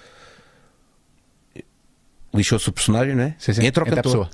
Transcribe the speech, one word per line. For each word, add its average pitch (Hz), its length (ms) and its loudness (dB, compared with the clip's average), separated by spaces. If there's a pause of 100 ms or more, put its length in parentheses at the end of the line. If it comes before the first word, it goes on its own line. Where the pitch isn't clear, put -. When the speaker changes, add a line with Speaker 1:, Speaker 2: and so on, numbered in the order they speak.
(2250)
Speaker 1:
lixou-se 104 340 2
o 101 60 0
personagem, 127 420 0
não 123 80 2
é? 156 140 -4
Speaker 2:
Sim, - 160 -2
sim. 113 120 2
Speaker 1:
Entra 151 180 0
o - 40 -2
Speaker 2:
Entra 117 120 0
a 120 40 -2
Speaker 1:
cantor. 110 240 0
Speaker 2:
pessoa. - 60 -14